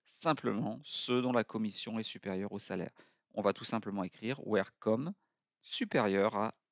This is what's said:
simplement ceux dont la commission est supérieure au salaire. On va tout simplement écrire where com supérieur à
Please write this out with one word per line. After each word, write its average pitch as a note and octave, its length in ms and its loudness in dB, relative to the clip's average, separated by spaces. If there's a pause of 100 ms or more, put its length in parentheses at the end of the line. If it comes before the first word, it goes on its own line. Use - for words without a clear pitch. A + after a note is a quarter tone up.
simplement A#2 800 -2
ceux - 380 2
dont B2 100 2
la A#2 120 4
commission A2 540 -2
est A2 60 -2
supérieure G2 480 -4
au G2+ 60 -6
salaire. F#2 340 -4 (420)
On G#2+ 80 -2
va G2 100 4
tout - 120 -12
simplement G2+ 400 -2
écrire A#2 420 -6
where G2+ 320 2
com B2+ 340 0 (500)
supérieur G#2+ 760 2
à G#2+ 180 0 (160)